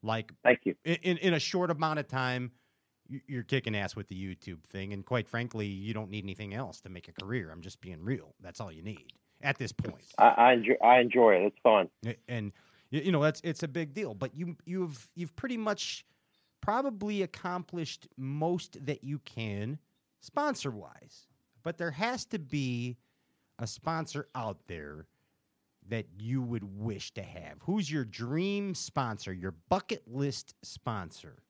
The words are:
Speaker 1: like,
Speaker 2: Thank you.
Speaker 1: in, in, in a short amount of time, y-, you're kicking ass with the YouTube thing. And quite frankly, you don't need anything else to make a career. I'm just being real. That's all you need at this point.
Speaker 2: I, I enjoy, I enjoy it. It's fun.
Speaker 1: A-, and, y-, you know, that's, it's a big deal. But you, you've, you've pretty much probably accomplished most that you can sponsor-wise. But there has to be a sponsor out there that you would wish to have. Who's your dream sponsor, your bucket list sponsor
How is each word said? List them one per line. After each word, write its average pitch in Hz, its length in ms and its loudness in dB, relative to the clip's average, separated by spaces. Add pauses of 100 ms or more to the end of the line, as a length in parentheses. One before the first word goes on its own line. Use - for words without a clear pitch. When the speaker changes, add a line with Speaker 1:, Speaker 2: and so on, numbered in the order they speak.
Speaker 1:
like, 113 280 -2 (120)
Speaker 2:
Thank 123 220 8
you. 90 100 2 (100)
Speaker 1:
in, 165 160 2
in, 180 160 2
in 175 160 4
a 156 60 4
short 175 320 0
amount 156 280 0
of 143 80 -4
time, 127 440 0 (600)
y-, 135 160 -8
you're 123 160 -4
kicking 117 320 0
ass 98 180 -2
with 101 140 -10
the 95 80 -10
YouTube 92 480 -10
thing. 98 300 -8
And 98 120 -10
quite 120 220 -2
frankly, 117 380 -4
you 101 280 -6
don't 107 160 -6
need 104 140 -6
anything 98 300 -8
else 123 280 -8
to 92 80 -16
make 90 200 -14
a - 20 -20
career. 101 400 -6
I'm 82 100 -14
just - 200 -16
being 87 200 -12
real. 120 380 -6
That's 92 220 -14
all 95 100 -10
you 80 120 -16
need 104 280 -12 (300)
at 139 160 0
this - 160 -4
point. - 240 -8 (200)
Speaker 2:
I, 113 120 12
I 123 240 10
enjoy, 117 280 4
I 123 200 10
enjoy 117 340 8
it. 90 120 6
It's - 140 -2
fun. 104 280 8 (160)
Speaker 1:
A-, 113 100 -2 (140)
and, 107 240 -4 (360)
y-, 147 140 -2
you 185 80 2
know, 151 100 4
that's, 151 220 2
it's 165 200 -4
a 165 40 -4
big 147 260 -6
deal. 143 200 -4
But 123 200 -6
you, 170 300 -8
you've, 170 520 -6
you've 170 200 -8
pretty 247 220 -4
much - 480 -4 (560)
probably 208 640 0
accomplished 175 920 -6
most 147 720 -4
that 139 180 -4
you 143 220 -6
can 110 520 -4 (440)
sponsor-wise. - 1040 -6 (360)
But 165 140 -6
there 170 140 -4
has 220 360 -4
to 214 120 -6
be 123 560 -4 (640)
a 120 80 -6
sponsor 160 680 -6
out 110 240 -6 (100)
there 76 380 -12 (840)
that 113 160 -4 (120)
you 120 240 -2
would 117 220 -4 (160)
wish 107 340 -6
to 110 80 -10
have. 78 400 -14
Who's 180 300 -2
your 151 140 0
dream 180 680 -2
sponsor, 113 580 -4
your 92 220 -6 (160)
bucket 208 380 0
list 135 560 -4
sponsor - 880 -8